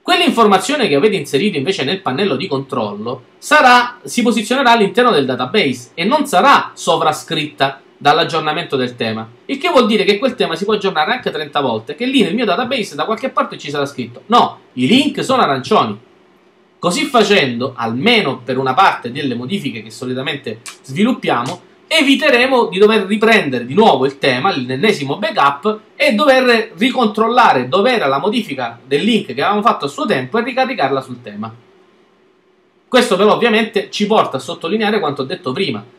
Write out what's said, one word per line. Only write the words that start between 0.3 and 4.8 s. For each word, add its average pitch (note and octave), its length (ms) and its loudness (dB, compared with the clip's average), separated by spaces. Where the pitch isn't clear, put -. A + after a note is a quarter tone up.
che C#3+ 80 2
avete F#3+ 220 2
inserito D3+ 420 -2
invece D#3 240 -4
nel F3 180 -4
pannello C#3 360 -2
di C3 100 -6
controllo A#2+ 800 -6
sarà, B3+ 680 4
si - 180 -4
posizionerà A#3+ 480 2
all'interno A#3 400 4